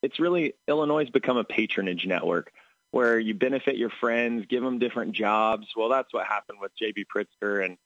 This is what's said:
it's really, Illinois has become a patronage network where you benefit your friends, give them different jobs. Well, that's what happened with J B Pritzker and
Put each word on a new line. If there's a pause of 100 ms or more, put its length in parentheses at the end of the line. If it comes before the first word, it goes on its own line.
it's
really, (140)
Illinois
has
become
a
patronage
network (400)
where
you
benefit
your
friends,
give
them
different
jobs. (100)
Well,
that's
what
happened
with
J
B
Pritzker
and